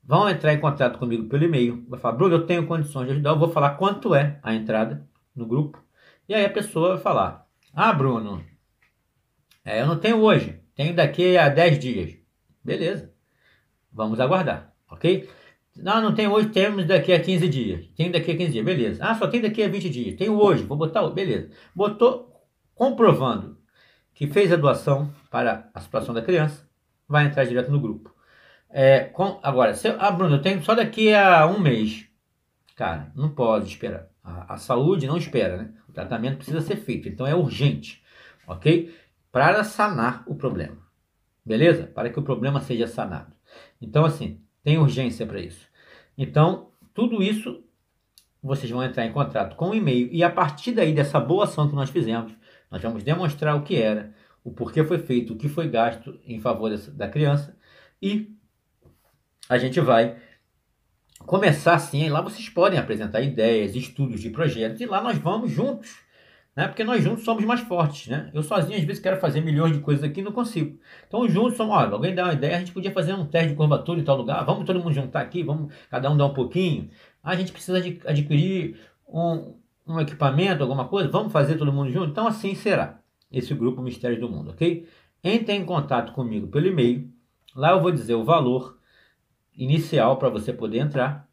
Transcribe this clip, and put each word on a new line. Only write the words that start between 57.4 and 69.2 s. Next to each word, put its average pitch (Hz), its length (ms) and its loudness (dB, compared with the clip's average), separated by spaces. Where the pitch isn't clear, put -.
e 208 320 -4
a 123 80 2
gente 127 240 0
vai 117 360 4
começar 170 540 2
assim, 143 340 -2
lá 151 120 0
vocês - 280 -10
podem 180 300 2
apresentar 107 420 -4
ideias, 113 560 0
estudos 127 440 -6
de 113 80 -10
projetos, 113 520 -4
e 240 60 -8
lá 196 140 -2
nós 226 180 -4
vamos 185 340 -2
juntos, - 520 -4
né? 170 100 -2
Porque - 160 -6
nós 214 220 2
juntos 233 200 0
somos 220 200 0
mais 240 160 0
fortes, 165 480 -2
né? 123 260 -6
Eu 151 80 -4
sozinho, 196 340 -2
às 165 80 0
vezes, 190 160 -6
quero - 200 -2